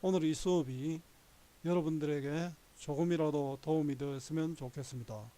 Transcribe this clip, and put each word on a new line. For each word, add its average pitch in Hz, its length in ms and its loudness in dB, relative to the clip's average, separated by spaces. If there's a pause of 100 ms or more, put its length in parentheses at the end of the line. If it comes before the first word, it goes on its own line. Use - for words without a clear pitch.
오늘 185 220 4
이 156 100 2
수업이 156 680 0 (640)
여러분들에게 156 840 0 (260)
조금이라도 151 840 2
도움이 151 360 2
되었으면 151 580 -2
좋겠습니다. 120 840 -10